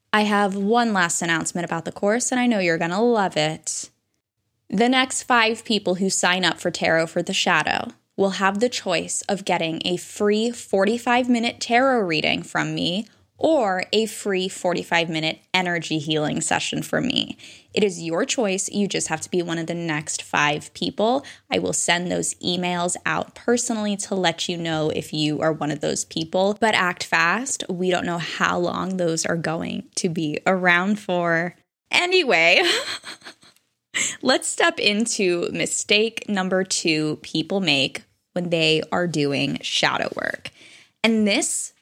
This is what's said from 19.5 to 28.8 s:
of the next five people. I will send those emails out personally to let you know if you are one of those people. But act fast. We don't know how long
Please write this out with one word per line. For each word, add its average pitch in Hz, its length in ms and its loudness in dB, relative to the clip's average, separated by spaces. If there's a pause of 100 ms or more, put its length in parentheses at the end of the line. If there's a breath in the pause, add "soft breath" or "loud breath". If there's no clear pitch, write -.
of 170 80 -6
the 170 80 -6
next 160 480 -6
five 151 520 0
people. 240 500 0 (260 loud breath)
I 185 80 2
will 180 140 0
send 175 400 0
those 170 220 -2
emails 180 600 -2 (100)
out - 280 -2
personally 220 600 -2
to - 180 -6
let 170 340 0
you 180 80 -4
know 160 340 0
if - 220 -6
you 151 280 0
are 160 120 2
one 151 180 -2
of 147 100 -4
those 151 240 -2
people. 185 560 -2
But 220 140 2
act 180 300 0
fast. 175 640 0
We 180 220 -2
don't 180 160 0
know 170 120 -2
how 175 400 0
long 180 400 -2